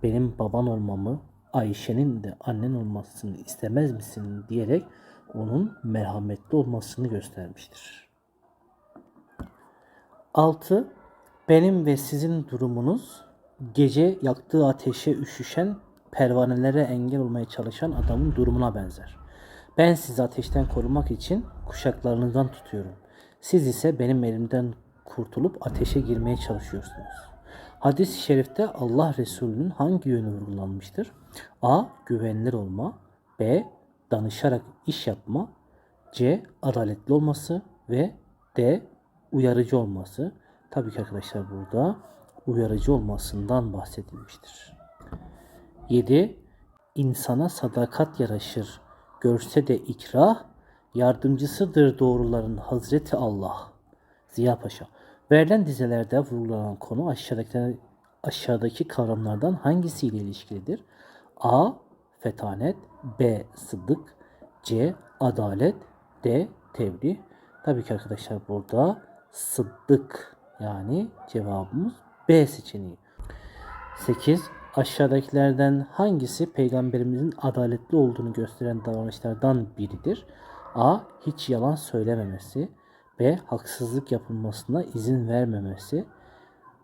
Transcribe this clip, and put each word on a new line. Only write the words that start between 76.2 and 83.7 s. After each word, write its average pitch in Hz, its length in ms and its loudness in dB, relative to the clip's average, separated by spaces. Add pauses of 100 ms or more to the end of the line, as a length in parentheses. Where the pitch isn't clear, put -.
peygamberimizin 127 920 0
adaletli 123 540 0
olduğunu 120 360 4
gösteren 113 520 -4
davranışlardan 113 800 0 (120)
biridir? 104 480 -6 (480)
A. 139 240 6 (280)
Hiç - 220 -6
yalan 127 260 2
söylememesi, 113 960 -4 (480)
B. 139 180 4 (100)
Haksızlık 123 640 -6